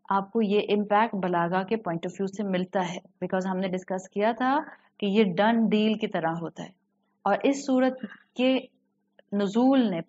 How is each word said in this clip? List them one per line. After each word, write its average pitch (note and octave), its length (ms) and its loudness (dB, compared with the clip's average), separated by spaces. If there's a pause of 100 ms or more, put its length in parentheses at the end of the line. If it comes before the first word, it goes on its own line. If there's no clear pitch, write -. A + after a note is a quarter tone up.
(120)
आपको G3 300 0
ये G#3 180 2
impact G#3 560 2
बलागा F3+ 480 0
के G#3 120 -2
point E3+ 320 -6
of F3+ 40 -6
view G3 160 -4
से G3 160 -8
मिलता F#3 380 -2
है, F3+ 200 -6 (220)
because F#3 220 -2
हमने F#3+ 240 -4
discuss F#3 440 -6
किया G#3 200 0
था B3+ 260 0 (400)
कि G#3 80 -2
ये G#3 160 4
done G#3+ 440 2
deal G#3+ 280 2
की G#3+ 120 -4
तरह E3 220 -2
होता E3 340 -6
है। - 100 -16 (520)
और G3 200 0
इस C#4 200 0
सूरत C4 320 2 (380)
के B3+ 340 0 (640)
नुज़ूल A3+ 460 4
ने F#3+ 300 0